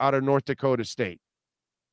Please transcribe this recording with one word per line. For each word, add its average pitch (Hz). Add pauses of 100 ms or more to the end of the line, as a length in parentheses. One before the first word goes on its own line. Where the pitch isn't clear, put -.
out 139
of 135
North 139
Dakota 127
State. 98 (720)